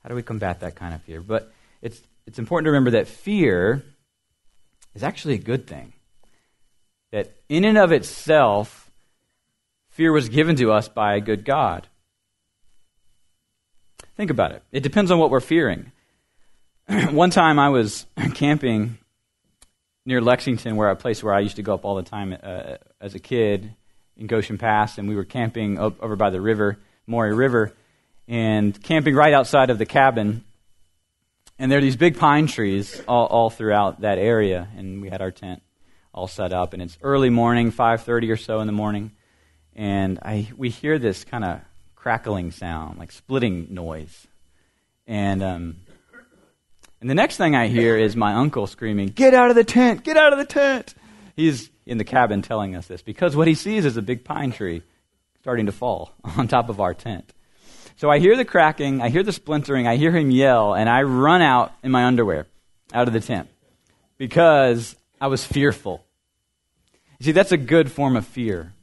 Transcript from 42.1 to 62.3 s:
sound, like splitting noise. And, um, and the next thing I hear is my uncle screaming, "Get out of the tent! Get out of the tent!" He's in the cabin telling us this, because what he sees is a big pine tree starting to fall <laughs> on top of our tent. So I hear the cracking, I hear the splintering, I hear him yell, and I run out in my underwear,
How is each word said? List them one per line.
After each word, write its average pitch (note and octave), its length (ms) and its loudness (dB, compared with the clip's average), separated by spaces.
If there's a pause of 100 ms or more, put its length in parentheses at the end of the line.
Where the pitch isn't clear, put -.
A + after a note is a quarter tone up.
sound, E2 480 -12
like E2+ 120 -20
splitting G#2+ 640 -4
noise. E2 540 -14 (800)
And, G2+ 340 -4
um, F2 360 -8 (1200)
and A#2+ 80 -8
the C#3 60 0
next A3+ 220 0
thing D#3 180 2
I A#2 120 2
hear A2+ 300 2
is G#2+ 180 0
my G#2+ 200 0
uncle B2 320 -2
screaming, G#2 400 -6
"Get B3+ 260 4
out B3 160 6
of A#3+ 60 4
the A#3 80 6
tent! A#3+ 400 2
Get D#4 140 0
out D4+ 160 6
of C#4 60 -2
the C#4+ 60 -4
tent!" C#4 480 -2 (420)
He's D3+ 340 0 (160)
in A#2+ 120 -8
the G#2+ 60 -4
cabin G#2+ 380 2
telling G2 340 -6
us F2 120 -12
this, F2+ 140 -16
because C#3+ 340 -2
what E3 120 4
he D#3 80 4
sees G#3 300 -2
is A#2 120 0
a A#2 40 -4
big A#2+ 220 -6
pine C#3 280 -6
tree E2+ 320 -8 (580)
starting A#2+ 240 -2
to G2+ 80 -2
fall F#2+ 440 -8
<laughs> - 200 -10
on B2 100 -2
top A#2 220 0
of G#2 100 -10
our F#2 140 -2
tent. - 400 -14 (640)
So D3 120 0
I D3 100 6
hear G3 160 6
the B3+ 100 0
cracking, D3 560 2
I A#2+ 80 0
hear E3+ 140 0
the G3+ 100 -4
splintering, C#3+ 540 -2
I A#2 100 2
hear D#3+ 140 2
him D3+ 200 2
yell, B2 420 4
and A2 160 2
I B2+ 140 4
run C#3+ 380 2
out B2+ 320 2 (100)
in C3 80 -2
my B2 140 4
underwear, A2 420 0 (460)